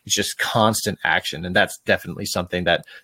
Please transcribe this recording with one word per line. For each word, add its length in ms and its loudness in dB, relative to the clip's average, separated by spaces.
is 80 -2
just 240 -2
constant 640 2
action, 420 -2
and 80 -4
that's 260 2
definitely 480 -2
something 360 -2
that, 220 2